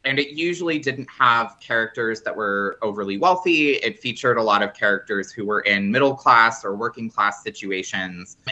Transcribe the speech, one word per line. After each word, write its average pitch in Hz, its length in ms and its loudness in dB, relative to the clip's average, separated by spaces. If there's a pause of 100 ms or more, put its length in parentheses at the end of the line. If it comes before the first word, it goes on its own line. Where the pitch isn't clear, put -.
And 135 140 0
it 143 120 0
usually 165 480 -2
didn't 135 320 -4
have 117 500 2
characters 113 600 -2
that 90 140 -6
were 101 460 -2
overly 101 360 -4
wealthy. 170 580 2
It 113 240 -4
featured 120 360 0
a 117 60 0
lot 104 200 2
of 101 120 -4
characters 98 580 -2
who 104 140 -8
were 104 160 0
in 101 280 2
middle 135 240 4
class 117 500 4
or 98 120 -4
working 113 320 -6
class 104 340 -2
situations. 92 920 -8 (160)